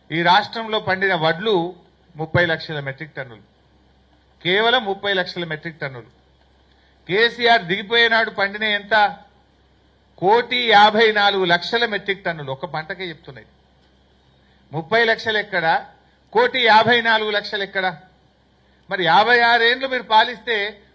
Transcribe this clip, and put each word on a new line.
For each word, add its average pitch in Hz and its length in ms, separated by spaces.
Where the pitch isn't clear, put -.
ఈ 165 100
రాష్ట్రంలో 214 580
పండిన 190 360
వడ్లు 170 600
ముప్పై 160 300
లక్షల 160 340
మెట్రిక్ 143 360
టన్నులు, 123 260
కేవలం 226 420
ముప్పై 196 280
లక్షల 180 320
మెట్రిక్ 156 340
టన్నులు. 131 320
కేసీఆర్ 233 540
దిగిపోయే 214 480
నాడు 220 200
పండిన 202 340
ఎంత? 208 540
కోటి 240 520
యాభై 214 420
నాలుగు 202 340
లక్షల 175 400
మెట్రిక్ 196 400
టన్నులు 151 260
ఒక 135 140
పంటకే 165 440
చెప్తున్నాయి. 131 380
ముప్పై 185 320
లక్షలు 220 340
ఎక్కడ? 180 480
కోటి 247 260
యాభై 226 420
నాలుగు 220 300
లక్షలు 208 320
ఎక్కడ? 190 220
మరి 185 160
యాభై 214 340
ఆరు 233 240
ఏండ్లు 254 240
మీరు 254 160
పాలిస్తే 220 800